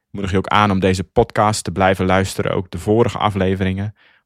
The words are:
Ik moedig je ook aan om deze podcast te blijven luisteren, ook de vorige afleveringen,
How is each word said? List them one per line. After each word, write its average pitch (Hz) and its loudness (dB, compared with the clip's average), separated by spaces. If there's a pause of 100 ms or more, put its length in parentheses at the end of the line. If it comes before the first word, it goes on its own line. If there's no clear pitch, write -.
Ik - -20
moedig 98 -8
je 98 -2
ook 95 -2
aan 104 2
om 95 0
deze 92 2
podcast 110 0
te 92 -6
blijven 95 2
luisteren, 95 0
ook 98 -6
de - -12
vorige 104 0
afleveringen, 95 -2 (320)